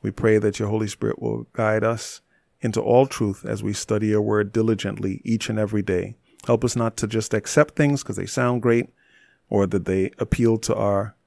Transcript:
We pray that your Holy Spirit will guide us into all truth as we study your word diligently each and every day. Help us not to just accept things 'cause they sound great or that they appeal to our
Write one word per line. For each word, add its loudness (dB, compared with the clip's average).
We -2
pray 4
that 0
your -2
Holy -2
Spirit -4
will -4
guide 0
us -4
into -2
all 6
truth -2
as -4
we -2
study -2
your 2
word 0
diligently 0
each -2
and -2
every 0
day. -2
Help 2
us 0
not -2
to -4
just -2
accept 2
things 2
'cause -8
they -6
sound -2
great 2
or 2
that -2
they 0
appeal 2
to -2
our 0